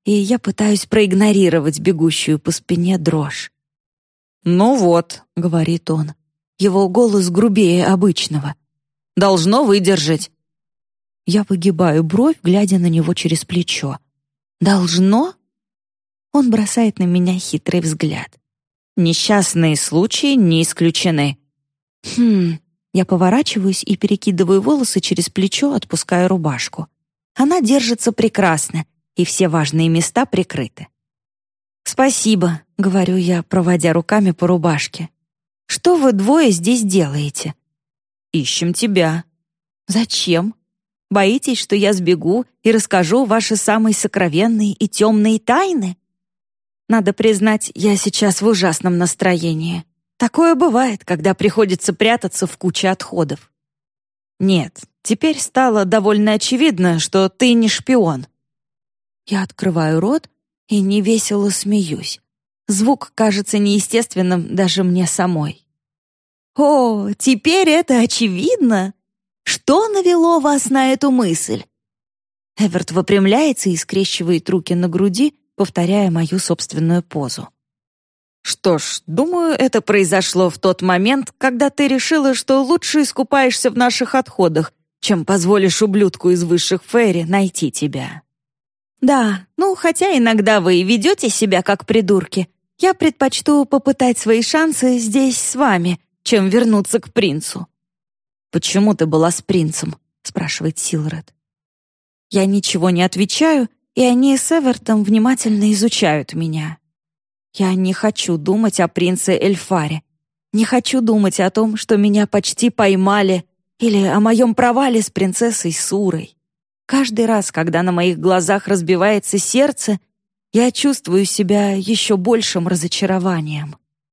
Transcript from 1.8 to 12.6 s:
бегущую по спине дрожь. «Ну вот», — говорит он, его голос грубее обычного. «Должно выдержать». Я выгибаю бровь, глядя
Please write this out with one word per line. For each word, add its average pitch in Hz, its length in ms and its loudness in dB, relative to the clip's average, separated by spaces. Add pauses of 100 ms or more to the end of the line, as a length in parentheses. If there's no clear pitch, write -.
бегущую 160 580 0
по 170 140 -4
спине 175 440 -2
дрожь. 151 540 -4 (920)
«Ну 196 320 2
вот», — 170 480 0 (120)
говорит 165 540 -2
он, 156 220 -4 (460)
его 196 300 2
голос 202 420 2
грубее 185 560 2
обычного. 160 680 0 (640)
«Должно 196 480 2
выдержать». 180 640 0 (960)
Я 202 220 0
выгибаю 165 560 0
бровь, 226 380 0
глядя 190 360 2